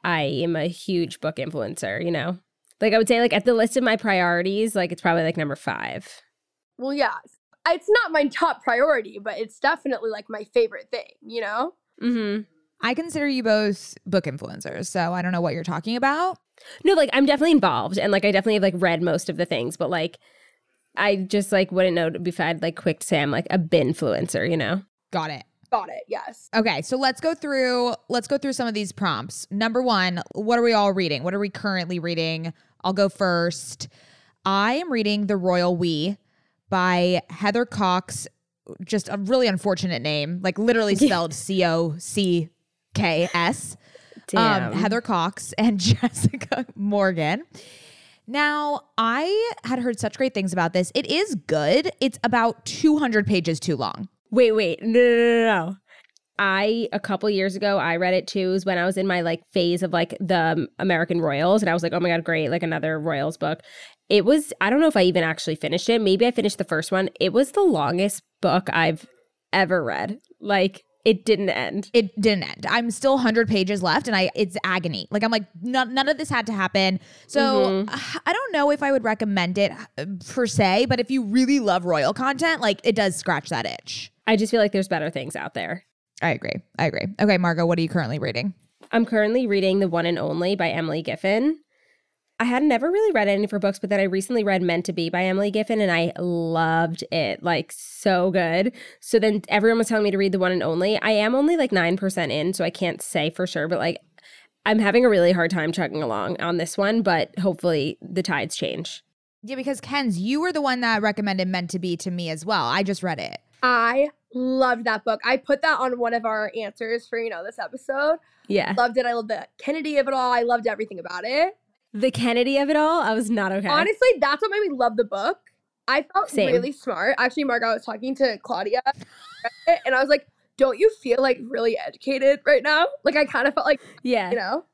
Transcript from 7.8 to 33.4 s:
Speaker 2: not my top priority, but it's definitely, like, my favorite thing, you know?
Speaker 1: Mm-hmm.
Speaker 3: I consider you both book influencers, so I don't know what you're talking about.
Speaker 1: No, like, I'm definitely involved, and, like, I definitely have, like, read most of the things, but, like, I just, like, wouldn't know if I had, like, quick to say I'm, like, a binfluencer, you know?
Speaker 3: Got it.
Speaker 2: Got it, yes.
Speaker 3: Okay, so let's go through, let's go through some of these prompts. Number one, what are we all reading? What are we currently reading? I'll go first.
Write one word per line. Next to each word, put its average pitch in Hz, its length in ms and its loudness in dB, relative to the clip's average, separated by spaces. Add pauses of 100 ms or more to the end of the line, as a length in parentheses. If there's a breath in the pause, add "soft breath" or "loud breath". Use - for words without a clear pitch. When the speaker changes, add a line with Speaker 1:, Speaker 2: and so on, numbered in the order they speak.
Speaker 2:
not 427 240 4
my 294 160 2
top - 340 -2
priority, 240 580 0
but 208 160 -8
it's 220 220 -10
definitely, 269 520 -2
like, 208 200 -10
my 214 140 -10 (100)
favorite 226 380 0
thing, 233 160 -8 (120)
you 226 200 -10
know? 226 340 -4 (260)
Speaker 1:
Mm-hmm. 220 420 -2 (380)
Speaker 3:
I 240 140 -2
consider 320 320 -4
you 262 160 -2
both 214 540 0 (100)
book 185 200 0
influencers, - 600 -10
so 175 260 -4
I 180 80 -4
don't 180 120 -4
know 175 80 -2
what 170 120 -2
you're 160 120 -8
talking 175 320 -4
about. 302 420 0 (460 loud breath)
Speaker 1:
No, 381 100 6
like, 294 180 4
I'm 277 140 4
definitely 311 240 4
involved, 170 480 2
and, 202 140 0
like, 196 120 2
I 202 60 4
definitely 202 240 2
have, 196 80 2
like, 190 140 2
read 170 260 2
most 170 260 0
of 170 80 -6
the 175 80 -2
things, 123 320 -2
but, 147 140 -2
like, 160 300 -4 (760 soft breath)
I 202 180 2
just, 196 380 -2
like, 190 180 2
wouldn't 185 240 2
know 165 160 0 (140)
if 180 160 -4
I 160 60 0
had, 165 140 -4
like, 165 140 -4
quick - 260 -4
to - 60 -8
say 151 140 2
I'm, 147 100 0
like, 120 200 -2
a 185 80 2
binfluencer, 156 920 0
you 165 60 0
know? 160 260 -4 (300)
Speaker 3:
Got 156 180 -6
it. 135 140 -14 (260)
Speaker 2:
Got 208 200 -2
it, - 180 -14
yes. - 480 -12
Speaker 3:
Okay, 214 260 0
so 254 140 -4
let's 262 240 -2
go 320 140 0
through, 254 600 -2 (140)
let's 240 180 -2
go 277 100 0
through 277 180 -4
some 240 120 -4
of 220 80 -4
these 208 160 -4
prompts. 160 580 -6
Number 226 320 -2
one, 185 420 0 (100)
what 226 260 0
are 233 40 2
we 233 100 4
all 202 200 4
reading? 156 300 0
What 180 120 -2
are 202 40 -2
we 202 120 -2
currently 180 500 -4
reading? 165 520 -4 (300 soft breath)
I'll 190 120 -2
go 196 140 4
first. 175 800 -2 (580 soft breath)